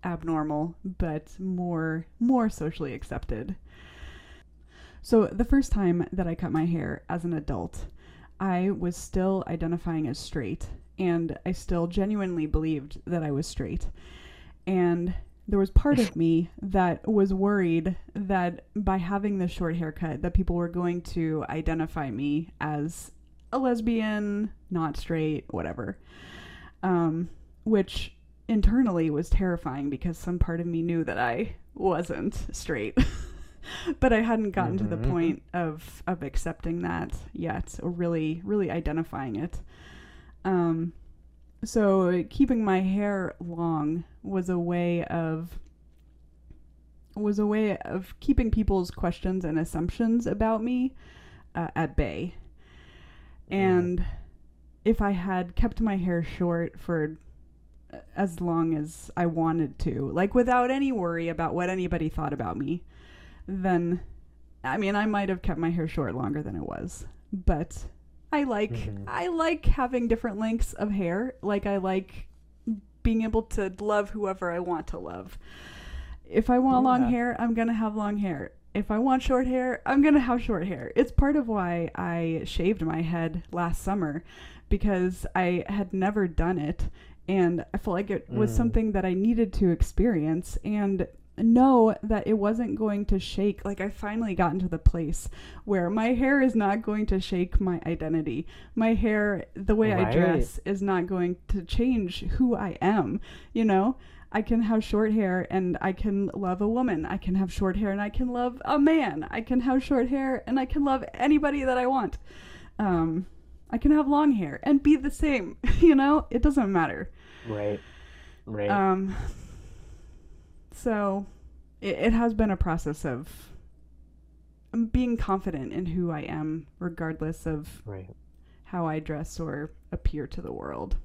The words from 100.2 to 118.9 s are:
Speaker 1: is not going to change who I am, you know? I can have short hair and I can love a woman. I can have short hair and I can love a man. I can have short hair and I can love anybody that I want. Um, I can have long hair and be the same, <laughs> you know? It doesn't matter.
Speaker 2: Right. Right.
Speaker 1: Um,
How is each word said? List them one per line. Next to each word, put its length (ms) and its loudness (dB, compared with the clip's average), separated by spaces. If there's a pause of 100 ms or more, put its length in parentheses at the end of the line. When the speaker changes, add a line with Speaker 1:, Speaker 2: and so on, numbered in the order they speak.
Speaker 1:
is 160 0
not 240 2
going 320 -2 (120)
to 140 2
change 580 0 (160)
who 180 2
I 260 -4
am, 400 2 (320)
you 120 2
know? 320 4 (340)
I 100 0
can 220 2
have 200 2
short 300 2
hair 360 2
and 300 0
I 140 0
can 400 0
love 260 -2
a 80 2
woman. 380 0
I 120 -4
can 180 -2
have 180 0
short 240 0
hair 140 0
and 100 -2
I 80 -2
can 200 0
love 360 -2
a 140 2
man. 500 4
I 120 -4
can 200 0
have 220 2
short 260 2
hair 380 -2
and 120 0
I 60 0
can 180 0
love 300 2
anybody 500 4
that 140 2
I 80 2
want. 320 0 (600)
Um, 500 2 (420)
I 80 -4
can 140 4
have 160 6
long 260 6
hair 300 -2
and 200 4
be 140 8
the 140 -2
same, 460 0 (120)
<laughs> 100 8
you 160 10
know? 340 6
It 120 0
doesn't 300 4
matter. 400 0 (360)
Speaker 2:
Right. 320 -2 (640)
Right. 240 -2
Speaker 1:
Um, 460 2 (1600)